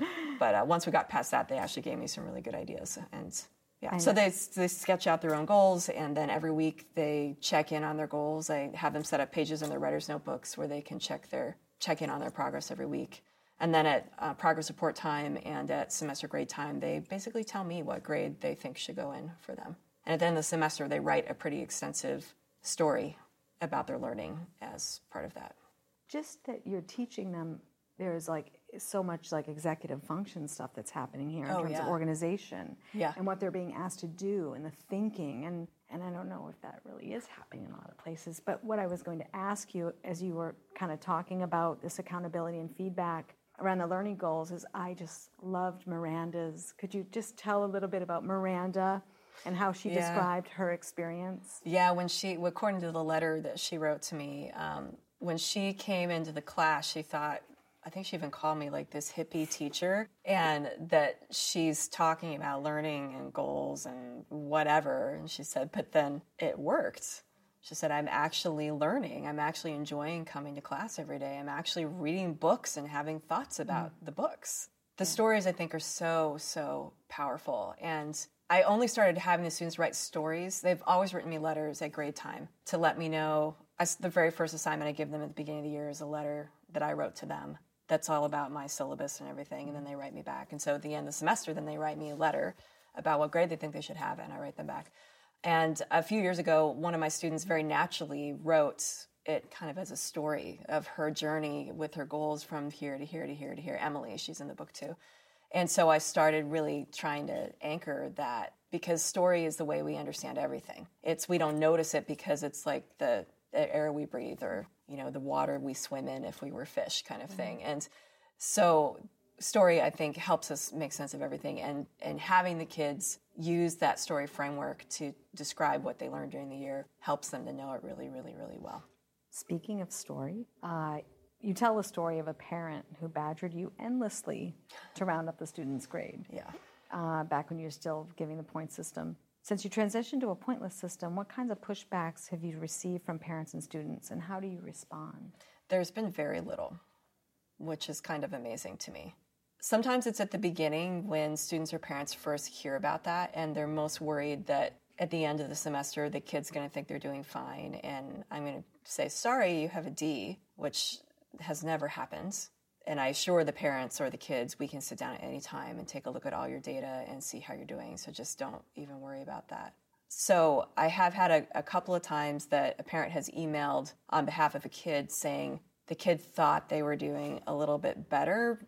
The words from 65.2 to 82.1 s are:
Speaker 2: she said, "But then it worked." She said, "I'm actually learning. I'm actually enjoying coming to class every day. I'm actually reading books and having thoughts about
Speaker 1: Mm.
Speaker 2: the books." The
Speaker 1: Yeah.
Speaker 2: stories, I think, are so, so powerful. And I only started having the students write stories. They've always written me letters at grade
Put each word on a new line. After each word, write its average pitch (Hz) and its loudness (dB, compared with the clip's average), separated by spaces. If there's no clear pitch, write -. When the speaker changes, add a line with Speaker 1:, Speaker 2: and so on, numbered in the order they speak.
Speaker 2:
she - -8
said, 139 -2
"But - -4
then 143 4
it - 0
worked." - 0
She - -16
said, 160 0
"I'm 147 2
actually 151 2
learning. 151 0
I'm 147 -2
actually 156 -2
enjoying 151 -4
coming 143 -8
to 143 -8
class 185 -6
every 143 -6
day. 139 -4
I'm 143 -6
actually 160 -2
reading 165 0
books - 4
and 143 -6
having 147 -4
thoughts - -2
about 135 0
Speaker 1:
Mm. - -16
Speaker 2:
the - -8
books." - -4
The 190 0
Speaker 1:
Yeah. 180 2
Speaker 2:
stories, 220 6
I 180 4
think, 170 -4
are 160 -2
so, 160 2
so 147 -4
powerful. 123 -2
And 160 -4
I 185 10
only 220 8
started 202 6
having 175 4
the 165 0
students 165 -4
write 165 4
stories. 165 -2
They've 175 4
always 180 6
written 165 -4
me 160 -2
letters 156 0
at 156 -2
grade 147 -4